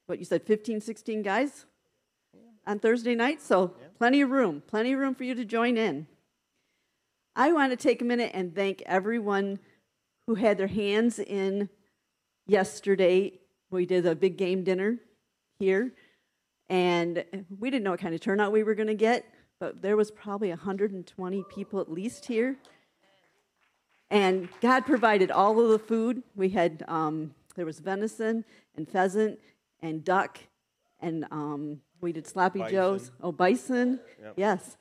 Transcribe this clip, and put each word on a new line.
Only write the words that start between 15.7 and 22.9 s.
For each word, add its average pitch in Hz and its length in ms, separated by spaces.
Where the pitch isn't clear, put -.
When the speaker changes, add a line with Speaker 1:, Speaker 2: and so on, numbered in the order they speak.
Speaker 1:
and 175 560
we 233 140
didn't 254 140
know 196 80
what 175 80
kind 170 140
of 165 60
turnout 202 320
we 220 120
were 214 100
gonna 214 200
get, 220 300
but - 220
there 202 160
was 214 140
probably 202 400
a 165 60
hundred 196 360
and 180 140
twenty 185 420
people 196 320
at 165 100
least 190 360
here. 254 320